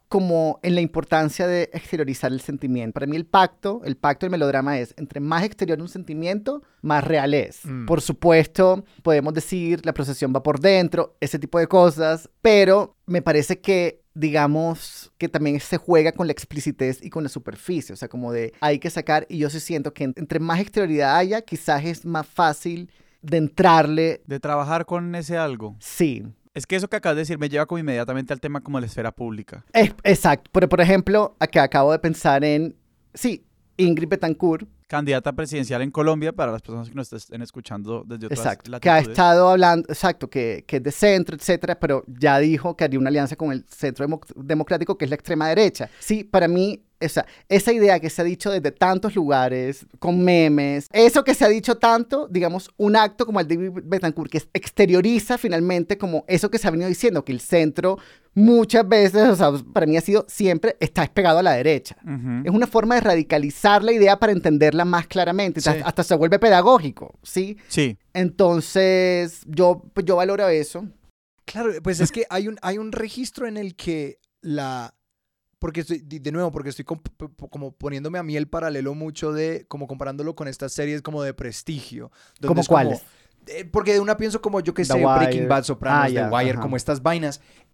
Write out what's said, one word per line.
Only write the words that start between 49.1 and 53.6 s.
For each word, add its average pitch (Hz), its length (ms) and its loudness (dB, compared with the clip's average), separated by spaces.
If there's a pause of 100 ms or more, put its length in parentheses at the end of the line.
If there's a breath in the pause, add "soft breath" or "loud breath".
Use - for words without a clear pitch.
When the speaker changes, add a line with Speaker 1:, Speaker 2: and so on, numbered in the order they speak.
Speaker 1:
lugares, 131 720 -2 (100)
con 180 260 0
memes, 147 720 2
eso 233 300 6
que 254 100 2
se 247 100 0
ha 214 60 8
dicho 226 300 0
tanto, 233 480 2
digamos, 180 500 -4
un 208 180 2
acto 214 300 2
como 208 140 -2
el 160 80 -2
de 165 80 -2
Ingrid 180 300 -6